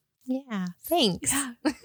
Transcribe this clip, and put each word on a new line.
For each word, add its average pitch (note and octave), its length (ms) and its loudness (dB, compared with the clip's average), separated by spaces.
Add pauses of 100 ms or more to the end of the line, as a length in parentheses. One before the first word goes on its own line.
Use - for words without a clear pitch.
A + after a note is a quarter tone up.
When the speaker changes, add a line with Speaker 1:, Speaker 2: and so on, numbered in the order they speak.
(240)
Speaker 1:
Yeah, B3+ 440 -4 (160)
thanks. C#4 500 2
Speaker 2:
Yeah. C4+ 200 -2 (320)